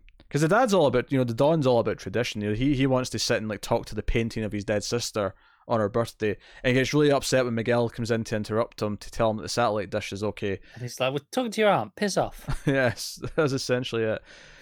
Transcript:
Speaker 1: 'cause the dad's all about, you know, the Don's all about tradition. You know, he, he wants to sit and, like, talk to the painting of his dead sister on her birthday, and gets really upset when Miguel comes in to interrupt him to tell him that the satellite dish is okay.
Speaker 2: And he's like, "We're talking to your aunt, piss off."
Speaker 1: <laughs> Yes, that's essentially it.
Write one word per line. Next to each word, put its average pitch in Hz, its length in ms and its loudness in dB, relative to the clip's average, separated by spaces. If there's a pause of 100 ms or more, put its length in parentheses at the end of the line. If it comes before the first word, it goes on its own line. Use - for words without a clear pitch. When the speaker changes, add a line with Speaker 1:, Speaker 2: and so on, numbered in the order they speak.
(300)
Speaker 1:
'cause 147 120 0
the 160 60 4
dad's 208 260 4
all 170 120 6
about, 120 240 2
you 135 80 2
know, 127 60 2
the 117 100 -2
Don's 143 320 2
all 123 140 6
about 98 180 0
tradition. 110 440 -4
You 104 80 -2
know, 107 40 -2
he, 131 220 0
he 135 100 2
wants 127 240 0
to 113 80 -6
sit 117 200 0
and, 107 100 -6
like, 101 120 -6
talk 110 260 -2
to 104 100 -12
the 107 80 -4
painting 113 400 0
of 98 80 -4
his 104 120 -4
dead 104 200 0
sister 110 500 -2 (320)
on 117 140 0
her 104 100 2
birthday, 107 440 -2 (300)
and 127 100 2
gets 131 200 2
really 147 180 4
upset 131 320 2
when 120 100 -2
Miguel 117 360 0
comes 117 200 -4
in 113 140 0
to 113 100 -4
interrupt 107 460 -2
him 107 160 -2
to - 140 -14
tell 113 200 0
him 107 60 -2
that 98 60 -8
the - 80 -8
satellite 107 400 0
dish 107 240 -6
is 101 100 -6
okay. 101 340 -4 (140)
Speaker 2:
And 110 100 -16
he's 123 160 -10
like, 131 140 0
"We're 147 60 -4 (120)
talking 254 200 -2
to 208 100 -2
your 214 80 6
aunt, 127 260 2
piss 202 220 -2
off." - 460 -2
Speaker 1:
<laughs> - 40 -20
Yes, 135 540 0 (160)
that's 151 160 2
essentially 123 520 -2
it. 110 180 -2 (400)